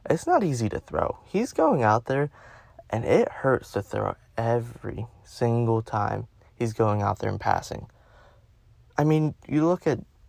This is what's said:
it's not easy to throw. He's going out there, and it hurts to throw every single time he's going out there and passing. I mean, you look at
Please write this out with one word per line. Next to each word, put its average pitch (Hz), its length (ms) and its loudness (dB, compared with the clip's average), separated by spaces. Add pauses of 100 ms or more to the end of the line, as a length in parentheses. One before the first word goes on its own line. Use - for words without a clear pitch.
it's 165 160 0
not 320 180 4
easy 120 260 0
to - 100 -4
throw. - 440 -4
He's 220 300 -4
going 254 300 2
out 110 220 4
there, 143 260 -2 (580)
and 113 160 -2
it 185 240 4
hurts - 440 -2
to 101 100 -4
throw 104 320 -4 (240)
every 117 640 -4 (180)
single 117 600 0
time 104 420 -4 (300)
he's 113 180 -4
going 104 300 2
out 101 160 0
there 104 100 -4
and 98 100 -6
passing. - 460 -2 (1120)
I 147 60 2
mean, 156 320 2 (120)
you 151 200 0
look 175 180 0
at 143 140 0 (300)